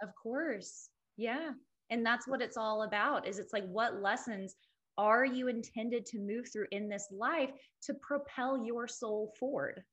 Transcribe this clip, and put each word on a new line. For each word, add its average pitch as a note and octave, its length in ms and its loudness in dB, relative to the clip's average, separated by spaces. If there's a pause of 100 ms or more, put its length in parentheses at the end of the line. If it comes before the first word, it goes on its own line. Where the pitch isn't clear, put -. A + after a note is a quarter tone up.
Of G#3 140 -8
course. A#3+ 760 -4 (280)
Yeah. C4 340 -2 (400)
And A3+ 140 2
that's A#3+ 220 2
what C4 140 0
it's A#3 160 -4
all A3 260 2
about, G#3 440 2
is G3 120 -4
it's - 140 -8
like, G#3 120 0
what G#3 360 0
lessons G3 540 0 (420)
are A3 280 8
you B3+ 220 2
intended A#3 600 -2
to A3 120 -6
move G#3+ 320 -2
through G#3+ 200 -2
in G#3 180 -2
this G3+ 220 -6
life C4 400 2 (320)
to - 120 -4
propel C4+ 680 -2
your A#3 220 -2
soul G#3+ 520 -2
forward? A#3+ 540 -2